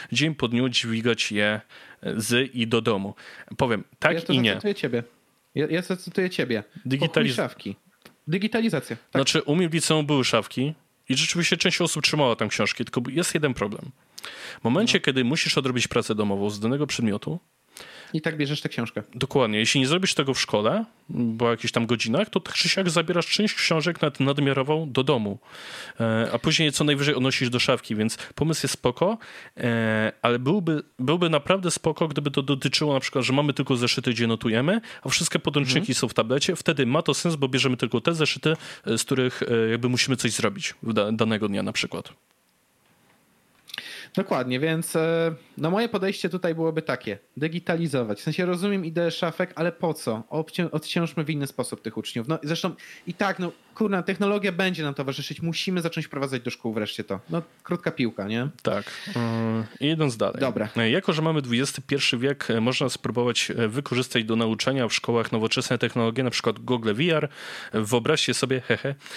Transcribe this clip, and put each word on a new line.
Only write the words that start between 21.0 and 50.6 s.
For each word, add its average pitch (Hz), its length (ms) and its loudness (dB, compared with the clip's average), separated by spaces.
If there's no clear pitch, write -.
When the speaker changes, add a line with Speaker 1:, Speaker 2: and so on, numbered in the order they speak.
Speaker 1:
po 117 120 2
jakichś 117 220 -2
tam 117 140 2
godzinach, 117 440 0
to 190 100 0
tak - 140 -12
czy - 140 0
siak 185 220 0
zabierasz 170 360 0
część - 280 0
książek 170 480 0
nad-, 147 180 -2
nadmiarową 139 720 2
do 131 120 2
domu. 113 340 2
E, 113 320 2
a 117 60 -2
później 156 340 2
co 156 120 0
najwyżej 143 300 2
odnosisz 127 360 2
do 123 80 0
szafki, 120 380 2
więc 107 200 0
pomysł 151 300 0
jest 135 100 -2
spoko, 180 440 0
e, 110 560 0
ale 120 160 2
byłby, 156 440 0
byłby 160 320 2
naprawdę 175 400 0
spoko, 160 380 0
gdyby 147 220 -2
to 135 120 0
dotyczyło 139 520 0
na 135 60 2
przykład, 127 240 -2
że 120 80 0
mamy 143 200 4
tylko 135 240 0
zeszyty, 123 340 0
gdzie 117 160 0
notujemy, 120 540 2
a 135 60 -6
wszystkie 165 300 0
podręczniki 139 400 0
Speaker 2:
Mhm. - 20 2
Speaker 1:
są 123 140 0
w - 60 -8
tablecie. 131 420 2
Wtedy 147 300 2
ma 143 160 2
to 151 120 2
sens, 170 220 0
bo 139 120 0
bierzemy 127 280 2
tylko 120 240 0
te 170 140 2
zeszyty, 156 420 0
e, 113 120 0
z - 60 -2
których, 127 380 0
e, 113 280 2
jakby 117 180 0
musimy 123 280 2
coś 120 160 -2
zrobić 98 500 -2
w 117 100 -4
da-, 107 200 2
danego 110 360 0
dnia 98 140 -2
na 101 100 -4
przykład. - 400 -6
Speaker 2:
Dokładnie, 127 460 2
więc, 160 360 2
e, 165 380 4
no, 151 120 2
moje 220 180 4
podejście 190 400 0
tutaj 175 260 0
byłoby 160 280 0
takie: 117 360 -4
digitalizować. 156 840 0
W - 40 -16
sensie 175 240 0
rozumiem 185 380 0
ideę 165 260 0
szafek, 170 460 -2
ale 170 160 0
po 165 220 -2
co? 113 360 -4
Obcią-, 160 420 -4